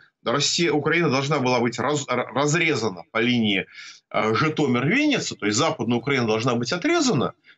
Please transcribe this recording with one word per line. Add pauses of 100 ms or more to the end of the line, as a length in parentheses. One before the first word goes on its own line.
(240)
Россия,
Украина
должна
была
быть
раз-,
р-,
разрезана
по
линии, (420)
а,
Житомир-Винница,
то
есть
Западная
Украина
должна
быть
отрезана, (240)